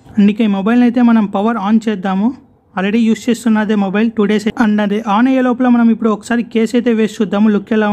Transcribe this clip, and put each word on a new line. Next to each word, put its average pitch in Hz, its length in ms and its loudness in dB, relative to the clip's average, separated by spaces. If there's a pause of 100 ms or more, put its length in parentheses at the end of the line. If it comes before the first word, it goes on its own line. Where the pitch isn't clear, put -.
(180)
And 208 160 4
ఇక 214 160 -4
ఈ - 80 0
మొబైల్ని 233 320 2
అయితే 240 120 0 (100)
మనం 220 140 4 (120)
power 220 220 -2 (100)
ఆన్ 220 180 2
చేద్దాము. 196 400 -2 (500)
Already 202 300 0
use 220 200 0
చేస్తున్నదే 220 560 0
mobile 208 340 0
two 214 140 2
days. 214 120 0 (200)
And 208 200 0
అది 202 140 -2 (160)
ఆన్ 226 160 2
అయ్యే 262 180 0
లోపల 254 280 0
మనం 233 180 2
ఇప్పుడు 226 220 -2
ఒకసారి 233 280 -4 (100)
case 226 240 -2
అయితే 240 220 0
వేసి 214 200 -2
చూద్దాము 202 360 0
look 202 220 -6
ఎలా 214 160 0